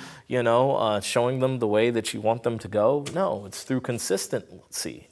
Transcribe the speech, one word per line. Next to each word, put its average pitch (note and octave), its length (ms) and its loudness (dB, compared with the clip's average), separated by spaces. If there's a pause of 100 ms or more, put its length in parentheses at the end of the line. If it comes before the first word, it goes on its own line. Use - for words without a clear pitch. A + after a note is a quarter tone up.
(260)
you B2 160 0
know, A#2+ 320 4
uh, G#2+ 240 2
showing B2 400 0
them C3 220 0
the A#2 80 2
way A2 220 4
that A2+ 220 -2
you A2 80 -6
want A2+ 220 0
them A#2 160 -2
to - 80 -10
go? A2 380 2 (100)
No, D#3+ 320 -2
it's - 160 -12
through B2+ 200 -2
consistency - 1300 -6